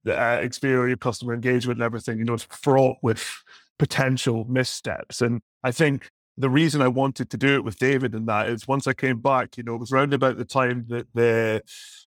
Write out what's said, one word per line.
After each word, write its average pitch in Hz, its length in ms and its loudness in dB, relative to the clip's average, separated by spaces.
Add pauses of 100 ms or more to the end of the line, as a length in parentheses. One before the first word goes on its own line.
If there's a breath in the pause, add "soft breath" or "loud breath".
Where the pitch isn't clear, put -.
uh, 117 360 0
experience, 127 480 0
your 123 80 0
customer 120 360 -4
engagement 120 440 0
and 117 80 0
everything, 113 340 -4
you 113 60 -2
know, 120 80 0
it's 113 100 -4
fraught 135 580 2
with 113 240 0 (540 loud breath)
potential 131 680 0
missteps. - 720 -4
And 120 200 0 (220)
I 127 80 0
think 139 380 0 (280)
the 131 120 0
reason 147 320 4
I 127 80 4
wanted 131 400 -2
to - 80 -6
do 139 180 4
it 139 80 0
with 113 160 -8
David 131 340 0
and 110 140 -6
that 107 220 0
is 117 180 -6
once 135 200 0
I 131 60 2
came 127 260 -2
back, 127 380 0
you 123 60 -10
know, 117 120 -8
it 117 40 -8
was 120 140 -10
round 139 200 2
about 131 240 2
the 123 60 -6
time 123 460 -2
that 117 240 -6
the, 113 500 2 (500 loud breath)